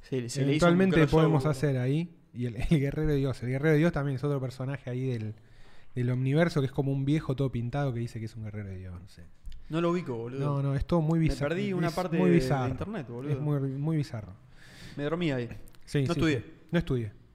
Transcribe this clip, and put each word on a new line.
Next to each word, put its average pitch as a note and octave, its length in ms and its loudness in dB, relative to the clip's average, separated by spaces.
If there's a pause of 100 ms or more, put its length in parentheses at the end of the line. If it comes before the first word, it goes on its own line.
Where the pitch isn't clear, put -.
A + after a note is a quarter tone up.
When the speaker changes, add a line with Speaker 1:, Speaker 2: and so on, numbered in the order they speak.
Speaker 1:
Se, - 80 -20
se C3+ 80 -2
le A#2+ 100 -4
hizo C#3 140 -6
un C3+ 80 2
Speaker 2:
Eventualmente F3 480 6
Speaker 1:
crossover. D#3 280 6
Speaker 2:
podemos D#3 200 4
hacer C#3+ 320 0
ahí. C#3+ 340 0 (220)
Y A#2+ 140 -4
el, A2+ 100 -8
el E3 220 4
Guerrero C#3 300 0
de D3 60 4
Dios. C3+ 280 0
El G#2+ 60 -4
Guerrero C3+ 240 2
de D3 60 6
Dios E3+ 140 4
también C#3+ 240 -2
es A#2+ 60 -6
otro C#3+ 180 -2
personaje C3 480 -8
ahí B2+ 180 -4
del, G#2+ 260 -4 (640)
del B2 160 0
Omniverso, C#3+ 480 2
que C3+ 80 2
es - 60 -4
como C#3 180 0
un C3+ 140 0
viejo D3 300 4
todo C3+ 160 0
pintado B2 420 -2
que A#2 80 -4
dice A#2 180 -6
que A2 60 -8
es G#2+ 100 -10
un A2 80 -10
Guerrero G#2 260 -10
de F#2+ 80 -10
Dios, F#2 240 -12
no F2 60 -18
sé. - 160 -20 (460)
Speaker 1:
No D#3 100 -2
lo E3+ 120 2
ubico, D#3 260 -2
boludo. A#2+ 240 -6
Speaker 2:
No, C#3+ 200 0
no, C#3 140 0
es C3+ 100 0
todo F3 160 2
muy D#3+ 160 2
Speaker 1:
Me D#3+ 120 4
Speaker 2:
bizar-, C#3 200 -2
Speaker 1:
perdí G3 220 -2
una E3+ 160 0
Speaker 2:
es D#3+ 60 -2
Speaker 1:
parte F3 240 -2
Speaker 2:
muy F3+ 120 6
Speaker 1:
de, F3 60 8
Speaker 2:
bizarro. C#3+ 300 2
Speaker 1:
de C#3 60 -2
internet, F3 360 -8
boludo. B2+ 240 -6
Speaker 2:
Es C3+ 80 -2
muy, D3 220 0
muy C#3 360 -2
bizarro. A2 360 -6 (640)
Speaker 1:
Me C#3+ 80 -4
dormí D#3+ 260 0
ahí. B2 160 -2 (380)
Speaker 2:
Sí, D3 160 0
Speaker 1:
No C3 60 0
Speaker 2:
sí, E3 120 0
Speaker 1:
estudié. D3 200 2
Speaker 2:
sí. G#2 60 -10 (260)
No E3+ 80 2
estudié. B2 320 -2 (240)